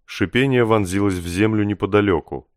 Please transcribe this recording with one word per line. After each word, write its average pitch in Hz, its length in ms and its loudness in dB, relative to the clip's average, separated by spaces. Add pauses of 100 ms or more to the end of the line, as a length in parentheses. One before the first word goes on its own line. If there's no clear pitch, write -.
шипение 123 580 0
вонзилось 101 560 0
в 85 80 -10
землю 104 360 0
неподалеку, 101 920 -2